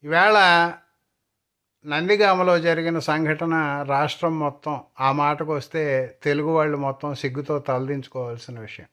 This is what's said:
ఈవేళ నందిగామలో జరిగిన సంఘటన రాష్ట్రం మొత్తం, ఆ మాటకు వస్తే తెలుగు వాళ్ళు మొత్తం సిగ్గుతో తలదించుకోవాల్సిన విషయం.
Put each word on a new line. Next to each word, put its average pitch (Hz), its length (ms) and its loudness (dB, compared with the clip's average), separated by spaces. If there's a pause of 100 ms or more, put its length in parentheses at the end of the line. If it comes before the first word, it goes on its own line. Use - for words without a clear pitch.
ఈవేళ 180 340 4 (1500)
నందిగామలో 180 760 4
జరిగిన 165 400 0
సంఘటన 156 880 -2
రాష్ట్రం 151 520 -2
మొత్తం, 143 420 -6 (200)
ఆ 135 100 2
మాటకు 147 420 -2
వస్తే 139 720 -4
తెలుగు 147 280 0
వాళ్ళు 151 260 2
మొత్తం 139 380 -6
సిగ్గుతో 139 440 -6
తలదించుకోవాల్సిన 131 1000 -6
విషయం. 113 340 -18